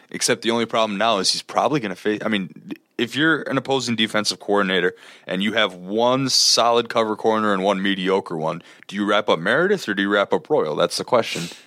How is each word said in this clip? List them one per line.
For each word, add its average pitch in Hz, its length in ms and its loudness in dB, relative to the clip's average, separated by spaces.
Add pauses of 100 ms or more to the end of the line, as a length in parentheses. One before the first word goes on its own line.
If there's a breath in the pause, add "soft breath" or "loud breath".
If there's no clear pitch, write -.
(100)
Except - 320 -2
the 113 100 -2
only 117 120 0
problem 113 320 0
now 107 220 2
is 95 140 0
he's - 100 -6
probably 120 380 0
gonna 101 140 -6
face, 107 300 -2
I 110 40 -4
mean, 98 440 -6 (260)
if 117 160 -4
you're 151 280 2
an 135 160 -4
opposing 127 360 -2
defensive 107 460 -2
coordinator 95 540 2 (320 loud breath)
and 95 160 -2
you 104 100 0
have 107 220 0
one 117 560 0
solid 117 580 2
cover 110 260 0
corner 107 380 2
and 95 100 0
one 95 200 2
mediocre 95 560 0
one, 80 240 -4 (240 loud breath)
do 95 100 -12
you 101 80 -2
wrap 104 240 0
up 92 100 2
Meredith 156 480 0
or 107 60 -2
do 98 80 0
you 98 80 0
wrap 101 240 2
up 156 160 -2
Royal? 90 280 0
That's 85 200 0
the - 80 -6
question. 110 380 0 (240 loud breath)